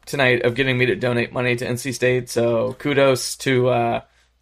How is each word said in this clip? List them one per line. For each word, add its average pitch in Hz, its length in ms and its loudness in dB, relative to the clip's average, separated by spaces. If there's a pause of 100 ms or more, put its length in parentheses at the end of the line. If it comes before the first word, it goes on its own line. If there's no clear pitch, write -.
tonight 127 400 2
of 120 100 2
getting 131 220 0
me 127 80 2
to 110 100 2
donate 120 380 -2
money 123 240 -2
to 120 100 -6
N 123 80 -2
C 127 160 -8
State, 127 380 0
so 113 500 0
kudos 135 600 2
to, 127 280 2
uh, 117 340 0 (400)